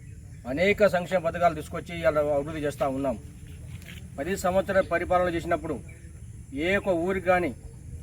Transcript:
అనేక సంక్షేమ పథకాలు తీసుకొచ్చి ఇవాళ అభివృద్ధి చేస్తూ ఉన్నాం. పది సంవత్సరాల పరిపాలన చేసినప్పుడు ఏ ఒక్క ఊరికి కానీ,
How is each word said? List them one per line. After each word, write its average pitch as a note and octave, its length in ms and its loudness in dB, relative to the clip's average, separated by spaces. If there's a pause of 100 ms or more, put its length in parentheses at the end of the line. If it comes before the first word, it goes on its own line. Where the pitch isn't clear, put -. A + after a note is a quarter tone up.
(480)
అనేక G3 380 4
సంక్షేమ F3+ 320 2
పథకాలు E3 360 4
తీసుకొచ్చి D#3+ 460 -8
ఇవాళ D#3+ 180 4
అభివృద్ధి D3 420 0
చేస్తూ C#3+ 280 0
ఉన్నాం. C3 300 -2 (1000)
పది F3 180 -2
సంవత్సరాల F#3+ 560 4
పరిపాలన F3 420 2
చేసినప్పుడు E3 460 -2 (760)
ఏ F3 220 2
ఒక్క G3 120 0
ఊరికి F#3 380 2
కానీ, F#3 280 4 (480)